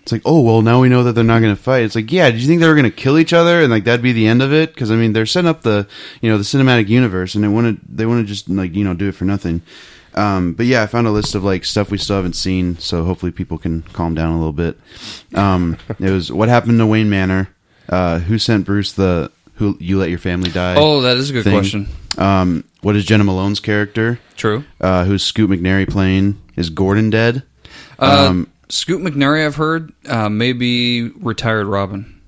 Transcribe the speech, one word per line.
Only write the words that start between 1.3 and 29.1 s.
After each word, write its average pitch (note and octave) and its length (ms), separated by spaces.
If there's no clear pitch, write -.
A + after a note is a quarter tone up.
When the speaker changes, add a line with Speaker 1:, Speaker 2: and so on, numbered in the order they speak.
Speaker 1:
gonna G#2 160
fight." C3 260
It's G#2+ 120
like, A2 160
yeah, E3 200
did A2+ 100
you C3 60
think E3+ 140
they E3 80
were D#3 60
gonna C3 160
kill C#3 280
each D#3+ 140
other E3+ 280
and, C#3 80
like, G#2+ 140
that'd A#2+ 180
be B2 120
the A2 140
end A#2+ 140
of C3+ 120
it? D#3 220
'Cause, A2 160
I A2+ 60
mean, A2+ 160
they're A2 120
setting F3 240
up D#3+ 120
the, G#2 240
you A#2 80
know, G#2+ 80
the G2+ 80
cinematic B2+ 440
universe, G2+ 460
and G#2 80
they G#2 60
wanna, A2+ 260
they - 180
wanna A#2 180
just, G2+ 260
like, F#2 260
you G2+ 100
know, F#2 80
do G2 160
it F2+ 60
for F2+ 100
nothing. F2 360
Um, F#2+ 380
but A#2 120
yeah, B2 180
I G#2 40
found A#2 200
a G#2+ 40
list G#2 240
of, F#2+ 80
like, F#2+ 220
stuff G#2 260
we G2+ 60
still G2+ 200
haven't F2+ 200
seen, F2+ 420
so E2+ 240
hopefully F2 300
people E2+ 240
can E2 240
calm E2+ 220
down D#2+ 160
a E2 60
little D#2+ 160
bit. E2 260
Um, F#2 440
it F#2+ 120
was F2+ 200
What G2+ 180
Happened A#2 300
to A2+ 60
Wayne G#2+ 240
Manor, F#2+ 400
uh, F2 300
Who G2 200
Sent G#2 260
Bruce G2+ 280
the F2+ 380
Who G#2 260
You F#2+ 180
Let F2 100
Your F2 100
Family F2+ 300
Die F2+ 280
Speaker 2:
Oh, D3+ 240
that B2 160
is C#3 120
a C#3 40
good A#2 100
Speaker 1:
thing. G2 100
Speaker 2:
question. G2+ 340
Speaker 1:
Um, F#2 460
what G#2 140
is G#2 100
Jenna G#2+ 200
Malone's G2 340
character? A2 600
Speaker 2:
True. A2+ 260
Speaker 1:
Uh, F2+ 260
who's G2 180
Scoot G#2 260
McNairy F#2+ 400
playing? G2 480
Is E2+ 140
Gordon G2 400
dead? A#2 320
Speaker 2:
Uh, C#3 320
Speaker 1:
Um, F2+ 180
Speaker 2:
Scoot E3 320
McNairy, D3 420